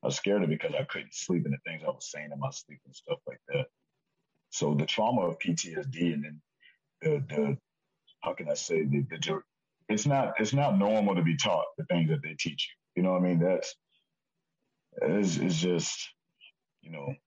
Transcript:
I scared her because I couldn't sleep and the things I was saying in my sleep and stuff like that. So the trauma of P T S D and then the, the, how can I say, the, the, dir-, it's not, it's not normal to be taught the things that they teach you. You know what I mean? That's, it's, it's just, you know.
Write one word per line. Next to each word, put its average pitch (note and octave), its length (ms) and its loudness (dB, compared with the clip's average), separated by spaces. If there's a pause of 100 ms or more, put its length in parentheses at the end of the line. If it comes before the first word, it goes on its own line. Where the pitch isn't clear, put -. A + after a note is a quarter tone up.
I - 20 0
scared G2 320 2
her F2 40 2
because D#2 320 0
I C2 60 0
couldn't - 300 -10
sleep - 320 -2
and C#2+ 80 -2
the C#2 120 -8
things E2 180 -8
I D2 60 -2
was - 220 -8
saying D2+ 200 -10
in C#2 60 -10
my C#2 140 -4
sleep - 340 -18
and C2+ 80 -20
stuff - 320 -8
like - 220 -14
that. B2+ 180 -4 (880)
So D2+ 180 0
the C#2+ 140 2
trauma A2 360 0
of E2+ 180 -2
P E2+ 160 0
T E2 200 -8
S D2 140 -4
D E2+ 220 0
and D2 120 -4
then D2+ 160 -14 (640)
the, D3 260 2
the, A3 300 0 (600)
how E2+ 140 -2
can E2 140 -8
I - 60 2
say, D#2+ 300 0
the, C#2+ 260 2
the, - 80 -10
dir-, - 260 -4 (440)
it's G#2+ 180 0
not, C#3 320 2
it's G#2+ 140 0
not C3+ 260 4
normal G2+ 380 4
to F2+ 60 4
be E2 140 4
taught F2 280 2 (120)
the - 100 -6
things E2 240 2
that D2 120 0
they D#2 160 -10
teach - 300 -4 (260)
you. F2+ 80 2
You - 0 -
know F#2 120 4
what F2+ 80 4
I - 20 4
mean? F2+ 160 4
That's, F2+ 340 2 (1300)
it's, F2+ 360 2
it's E2 220 2
just, F2 480 0 (760)
you D#2+ 100 -16
know. D2+ 240 -8 (100)